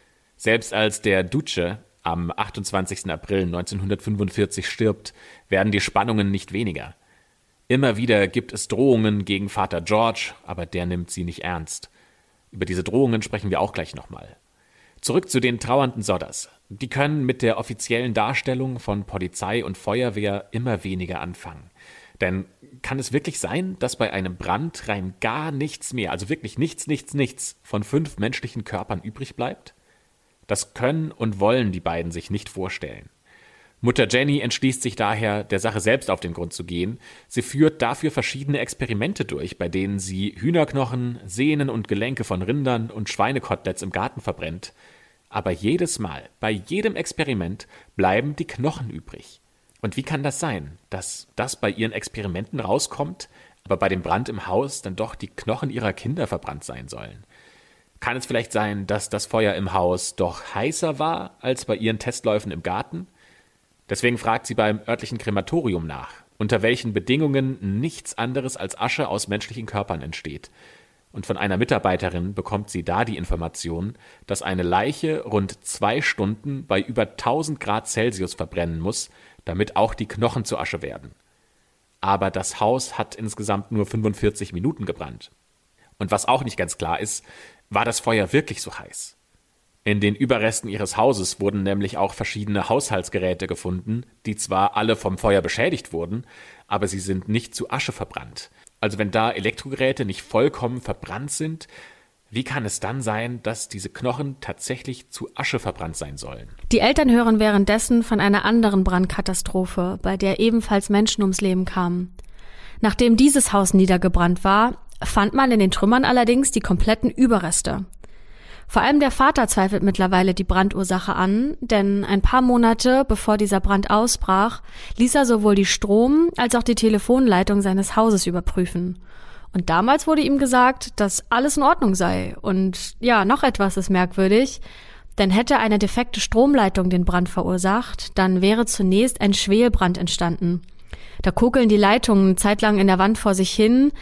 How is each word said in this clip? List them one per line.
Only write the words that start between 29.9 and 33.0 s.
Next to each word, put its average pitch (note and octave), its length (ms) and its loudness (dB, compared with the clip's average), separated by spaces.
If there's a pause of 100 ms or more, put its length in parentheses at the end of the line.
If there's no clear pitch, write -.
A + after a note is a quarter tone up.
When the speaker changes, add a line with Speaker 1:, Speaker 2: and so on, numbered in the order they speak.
Speaker 1:
Das - 280 -4
können D#3 380 -2
und G#2+ 280 -4
wollen A2 320 2
die F2+ 80 -6
beiden E2+ 320 -4
sich E2+ 180 -10
nicht G2 200 -6
vorstellen. F2+ 580 -10 (720)